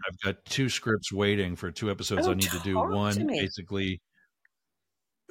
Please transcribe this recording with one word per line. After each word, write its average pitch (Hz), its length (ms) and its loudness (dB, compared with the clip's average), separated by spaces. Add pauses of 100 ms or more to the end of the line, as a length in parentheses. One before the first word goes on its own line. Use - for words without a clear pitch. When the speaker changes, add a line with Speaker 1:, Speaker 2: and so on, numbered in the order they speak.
Speaker 1:
I've 90 140 -8
got 98 240 -2
two 135 240 0
scripts - 440 0
waiting 101 420 2
for 87 160 -6
two 107 200 -4
episodes 98 360 0
Speaker 2:
Oh, - 40 4
Speaker 1:
I - 20 2
need 92 180 0
to 90 80 -2
do. 95 200 2
Speaker 2:
talk 101 320 2
to 104 120 0
Speaker 1:
One, - 20 0
Speaker 2:
me. 165 120 0
Speaker 1:
basically, 95 640 -2 (1300)